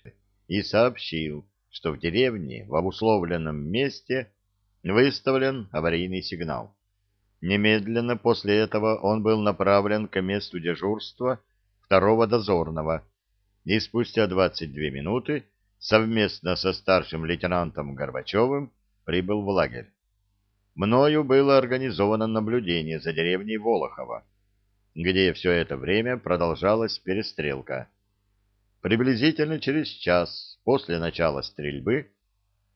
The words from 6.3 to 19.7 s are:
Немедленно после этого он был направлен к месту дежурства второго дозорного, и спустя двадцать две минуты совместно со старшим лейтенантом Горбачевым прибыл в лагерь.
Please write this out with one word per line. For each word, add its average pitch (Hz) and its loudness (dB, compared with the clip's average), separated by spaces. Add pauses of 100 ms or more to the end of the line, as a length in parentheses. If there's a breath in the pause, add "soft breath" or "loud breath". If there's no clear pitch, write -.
Немедленно 107 2
после 107 2
этого 110 2
он 107 0
был 110 4
направлен 101 2
к 98 -2
месту 95 -4
дежурства 104 -4 (400)
второго 107 4
дозорного, 80 0 (600)
и 104 0
спустя 113 0
двадцать 90 0
две 76 -4
минуты 107 -4 (340)
совместно 110 2
со 92 -2
старшим 82 0
лейтенантом 82 -4
Горбачевым 101 -2 (320)
прибыл 92 0
в 98 -4
лагерь. 69 -2 (840)